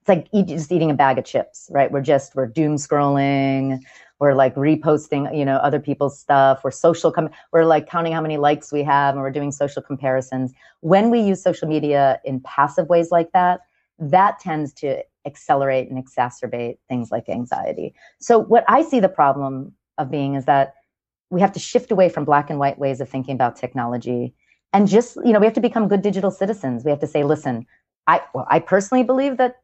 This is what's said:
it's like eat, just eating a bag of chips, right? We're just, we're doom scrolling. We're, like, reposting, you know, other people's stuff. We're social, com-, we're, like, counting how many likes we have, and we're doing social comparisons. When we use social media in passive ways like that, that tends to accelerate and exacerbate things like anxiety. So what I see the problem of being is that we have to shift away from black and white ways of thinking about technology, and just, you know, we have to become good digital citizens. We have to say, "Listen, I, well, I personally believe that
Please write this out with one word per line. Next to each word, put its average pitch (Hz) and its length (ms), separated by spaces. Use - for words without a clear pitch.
it's - 80
like 170 240
eat, 196 140
just 156 220
eating 160 220
a - 20
bag 131 240
of 123 60
chips, - 480
right? 139 180
We're 139 120
just, 135 340
we're 131 120
doom 151 280
scrolling. 139 1040
We're, 143 140
like, 135 220
reposting, 151 800
you 143 120
know, 139 100
other 139 240
people's 139 400
stuff. 135 460
We're 131 60
social, - 380
com-, 160 200
we're, 165 100
like, 156 240
counting 165 240
how 160 80
many 156 160
likes 147 380
we 143 100
have, 139 320
and 139 80
we're 135 80
doing 143 220
social 143 280
comparisons. 131 680
When 196 280
we 233 120
use 196 200
social 170 280
media 143 560
in 131 160
passive 143 480
ways 170 200
like 170 220
that, 180 300
that 180 440
tends 156 320
to - 280
accelerate 139 640
and 131 140
exacerbate 123 760
things 120 220
like 113 180
anxiety. - 640
So 233 180
what 220 300
I 262 160
see 277 160
the 190 80
problem 139 680
of 135 140
being 139 240
is 131 80
that 139 300
we 180 100
have 196 140
to - 60
shift - 300
away 190 200
from 147 160
black 147 240
and 147 100
white 139 200
ways 135 200
of 127 80
thinking 131 280
about 120 200
technology, 123 800
and 202 140
just, 226 360
you 240 80
know, 214 80
we 208 60
have 226 80
to 226 80
become 226 260
good 202 140
digital 190 300
citizens. 165 520
We 147 80
have 143 100
to 151 60
say, 147 160
"Listen, 143 440
I, - 140
well, - 160
I 165 100
personally 202 440
believe 262 340
that 254 260